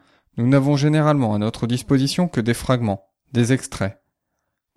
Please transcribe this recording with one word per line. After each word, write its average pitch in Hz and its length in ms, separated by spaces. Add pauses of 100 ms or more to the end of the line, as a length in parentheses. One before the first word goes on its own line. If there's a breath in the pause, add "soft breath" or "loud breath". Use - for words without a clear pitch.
(360 soft breath)
nous 120 100
n'avons 139 300
généralement 147 580
à 104 40
notre 113 280
disposition 139 640
que 123 120
des 117 140
fragments, 117 540 (240)
des 120 200
extraits. - 480 (760)